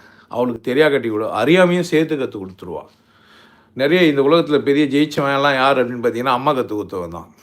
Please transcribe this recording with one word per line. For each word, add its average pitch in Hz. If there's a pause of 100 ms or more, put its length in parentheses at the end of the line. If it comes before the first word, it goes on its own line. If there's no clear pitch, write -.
(360)
அவளுக்கு 120
தெரியா 147
கட்டி 123
கொடு, 107 (140)
அறியாமையும் 175
சேர்த்து 156
கத்துக் 113
கொடுத்துருவா. 90 (920)
நிறைய 156
இந்த 139
உலகத்துல 147 (120)
பெரிய 147
ஜெயிச்சவன் 143
எல்லாம் 139
யார் 135
அப்படின்னு 120
பார்த்தீங்கன்னா 123
அம்மா 139
கத்துக் 107
கொடுத்தவன் 87
தான். 82 (140)